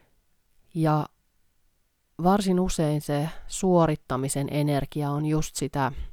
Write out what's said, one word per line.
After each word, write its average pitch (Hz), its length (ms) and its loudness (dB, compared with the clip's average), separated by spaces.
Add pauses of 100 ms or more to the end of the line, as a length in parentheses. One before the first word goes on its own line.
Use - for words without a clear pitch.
(720)
Ja 156 320 2 (1160)
varsin 190 360 4
usein 151 420 0
se 147 280 -2 (180)
suorittamisen 151 1040 0
energia 147 600 0
on 147 140 -2
just 151 300 -2
sitä, 139 360 -2 (220)